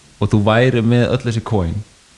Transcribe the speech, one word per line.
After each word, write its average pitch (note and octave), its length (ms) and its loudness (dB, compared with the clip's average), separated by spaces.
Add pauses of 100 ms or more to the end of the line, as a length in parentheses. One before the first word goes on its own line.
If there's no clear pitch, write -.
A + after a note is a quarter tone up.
(140)
og G#2 160 -4
þú G#2+ 120 2
værir A#2 420 2
með A#2+ 220 2
öll - 180 -2
þessi A2+ 200 -4
coin, F#2 340 -4 (400)